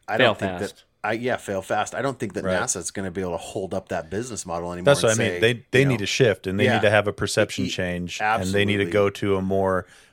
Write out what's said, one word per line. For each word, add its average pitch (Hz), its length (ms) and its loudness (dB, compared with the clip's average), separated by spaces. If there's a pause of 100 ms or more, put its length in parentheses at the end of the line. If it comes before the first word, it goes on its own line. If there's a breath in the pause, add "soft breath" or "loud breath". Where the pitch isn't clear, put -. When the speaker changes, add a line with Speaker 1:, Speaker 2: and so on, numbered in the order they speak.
Speaker 1:
I 104 100 -2
Speaker 2:
Fail 123 120 6
Speaker 1:
don't 101 100 0
think 92 220 -4
Speaker 2:
fast. 98 160 -6
Speaker 1:
that, - 320 -10
I, 107 60 0
yeah, 120 240 -2
fail 95 240 -6
fast. 104 320 -2
I - 80 -4
don't 131 160 -4
think 98 160 -6
that 95 100 -4
Speaker 3:
Right. 92 160 0
Speaker 1:
nasa's 92 320 -4
gonna 95 180 -6
be 90 100 -6
able 90 120 -4
to 85 60 -2
hold 95 360 -6
up 92 140 -6
that 82 220 -6
business 107 360 -6
model 85 260 -6
anymore 90 120 -8
Speaker 3:
That's 139 180 4
what 120 80 4
I - 20 4
Speaker 1:
and 110 60 2
Speaker 3:
mean. 113 120 2
Speaker 1:
say, 87 100 -4
Speaker 3:
They, 113 320 2
they 127 80 6
Speaker 1:
you 139 60 4
Speaker 3:
need 131 80 2
Speaker 1:
know, 110 40 0
Speaker 3:
to 98 80 -4
shift, 110 400 2
and 95 140 -2
they 123 40 4
Speaker 1:
Yeah. 123 100 4
Speaker 3:
need 90 80 0
to 104 80 4
have 104 180 4
a 101 40 0
perception 101 520 -2
Speaker 1:
E-, 87 40 -2
e-, - 20 -6
Speaker 3:
change, 90 500 -4
and 107 320 0
they 101 120 4
need 104 120 2
to 98 80 2
Speaker 1:
absolutely. 87 80 -2
Speaker 3:
go 101 180 4
to 98 260 0
a 95 60 -2
more 95 440 0 (260 soft breath)